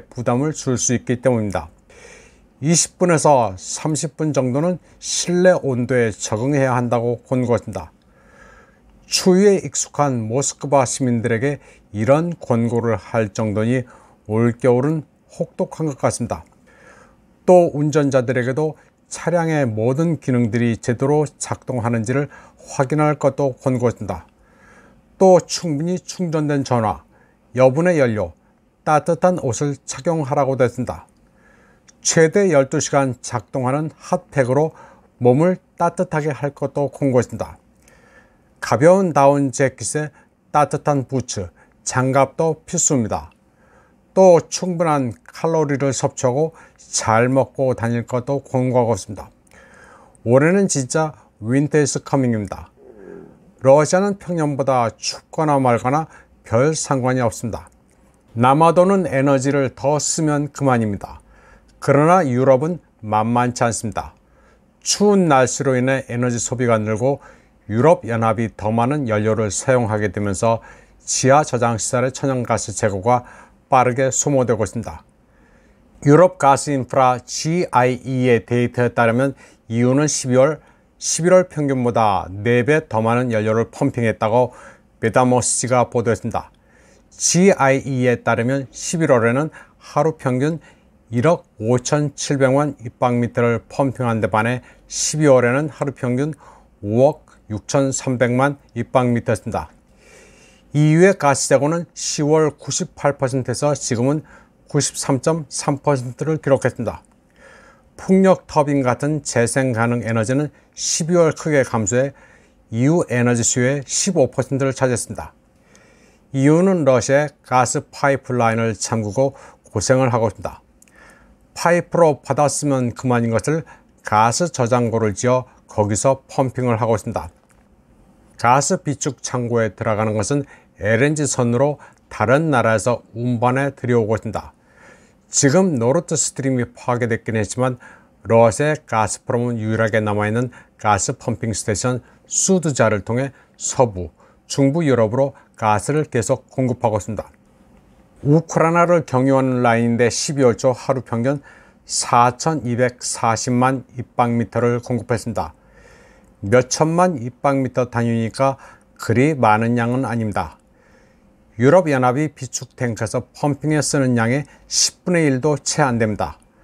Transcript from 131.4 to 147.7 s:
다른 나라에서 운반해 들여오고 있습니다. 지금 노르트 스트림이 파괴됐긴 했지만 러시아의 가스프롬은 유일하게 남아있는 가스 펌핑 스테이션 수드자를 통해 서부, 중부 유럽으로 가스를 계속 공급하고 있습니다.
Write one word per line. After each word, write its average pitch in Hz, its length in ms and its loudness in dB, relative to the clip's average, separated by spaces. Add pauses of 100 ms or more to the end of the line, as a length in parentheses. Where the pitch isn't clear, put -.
다른 139 420 2
나라에서 113 520 0 (120)
운반해 123 600 -2
들여오고 117 400 0
있습니다. 101 380 -8 (760)
지금 170 500 2
노르트 139 380 -2
스트림이 127 580 -4
파괴됐긴 117 640 -4
했지만 127 420 -2 (440)
러시아의 131 540 4 (100)
가스프롬은 117 720 -2
유일하게 110 420 0
남아있는 107 500 -2 (280)
가스 104 360 0
펌핑 117 400 -6
스테이션 120 480 -4 (240)
수드자를 135 720 0
통해 127 320 -4 (240)
서부, 95 540 -2 (360)
중부 143 380 0
유럽으로 123 500 0 (220)
가스를 113 480 0
계속 123 460 -4
공급하고 117 480 -2
있습니다. 101 300 -10 (920)